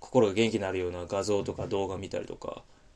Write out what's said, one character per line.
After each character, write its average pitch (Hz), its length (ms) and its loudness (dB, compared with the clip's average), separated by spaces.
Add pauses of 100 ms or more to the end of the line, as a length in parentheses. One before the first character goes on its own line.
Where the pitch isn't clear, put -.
心 - 260 4
が 185 80 0
元 113 160 4
気 110 40 0
に 101 60 2
な 95 120 0
る 92 80 0
よ 90 80 -2
う - 20 -2
な 87 160 -6
画 98 160 0
像 101 220 2
と 98 100 -4
か 95 140 -6
動 98 180 0
画 92 100 -6
見 95 120 -8
た - 100 -4
り - 80 -6
と - 80 -10
か、 - 300 -10 (320)